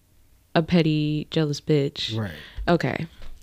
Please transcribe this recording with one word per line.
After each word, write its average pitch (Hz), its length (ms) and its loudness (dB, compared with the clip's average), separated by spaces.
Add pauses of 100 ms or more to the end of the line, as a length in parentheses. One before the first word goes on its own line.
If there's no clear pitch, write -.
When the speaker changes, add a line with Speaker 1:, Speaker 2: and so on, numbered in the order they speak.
(540)
Speaker 1:
a 170 80 4
petty, 151 680 2
jealous 151 320 0
bitch. 143 560 0
Speaker 2:
Right. 101 120 -4 (380)
Speaker 1:
Okay. 165 380 0 (360)